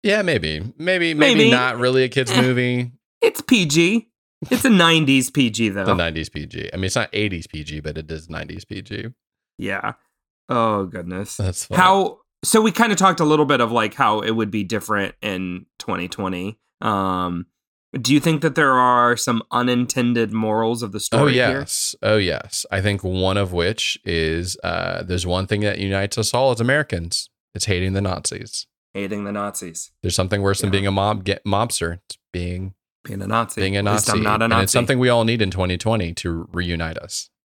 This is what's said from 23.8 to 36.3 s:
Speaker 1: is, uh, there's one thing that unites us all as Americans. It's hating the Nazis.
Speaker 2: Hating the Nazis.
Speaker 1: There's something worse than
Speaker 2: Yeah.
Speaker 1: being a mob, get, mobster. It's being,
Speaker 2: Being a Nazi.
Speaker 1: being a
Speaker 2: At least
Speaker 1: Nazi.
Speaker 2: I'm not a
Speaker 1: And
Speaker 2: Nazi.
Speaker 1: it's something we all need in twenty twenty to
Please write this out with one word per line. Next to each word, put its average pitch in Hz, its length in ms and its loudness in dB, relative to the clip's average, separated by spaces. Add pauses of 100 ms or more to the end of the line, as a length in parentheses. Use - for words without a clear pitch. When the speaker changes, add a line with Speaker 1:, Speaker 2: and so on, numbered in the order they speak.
Speaker 1:
is, 82 600 -2
uh, 87 400 -4
there's 90 240 -2
one 90 180 0
thing 104 160 -2
that 101 160 -2
unites 98 400 -2
us 110 160 -2
all 131 180 2
as 113 80 -2
Americans. 117 680 -2 (240)
It's - 120 -4
hating 95 280 0
the 98 80 0
Nazis. - 640 -6 (300)
Speaker 2:
Hating 101 300 -6
the 101 80 -6
Nazis. 101 580 -8 (100)
Speaker 1:
There's 90 140 -2
something 95 260 0
worse 98 200 2
than 101 80 0
Speaker 2:
Yeah. - 20 0
Speaker 1:
being 98 160 0
a 98 40 2
mob, 98 340 0
get, 95 200 -4
mobster. 98 540 -2 (100)
It's - 80 -16 (160)
being, 90 400 -6 (300)
Speaker 2:
Being 98 180 -10
a 95 60 -6
Nazi. 110 320 -2
Speaker 1:
being 98 160 0
a 101 40 2
Speaker 2:
At 101 60 0
least 104 220 2
Speaker 1:
Nazi. 107 120 2
Speaker 2:
I'm 107 40 0
not 107 180 2
a 113 40 2
Speaker 1:
And 117 60 2
Speaker 2:
Nazi. 117 120 4
Speaker 1:
it's 113 80 0
something 123 280 2
we 127 100 4
all 117 160 4
need 117 160 2
in 98 100 0
twenty 90 260 0
twenty 98 360 0
to 85 400 -4